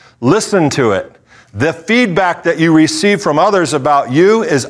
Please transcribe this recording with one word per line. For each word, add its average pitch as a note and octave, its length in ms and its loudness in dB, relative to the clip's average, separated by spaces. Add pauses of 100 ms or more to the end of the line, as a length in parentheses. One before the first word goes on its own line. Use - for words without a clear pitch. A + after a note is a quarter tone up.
(220)
listen F#3 480 0
to B2 220 0
it. - 260 -6 (360)
The C#3 200 -2
feedback G3 720 -2
that E3 140 0
you D#3+ 160 2
receive D#3+ 480 2
from D3+ 160 -2
others F3+ 360 0
about C#3+ 380 0
you G3 320 2
is D#3 260 -2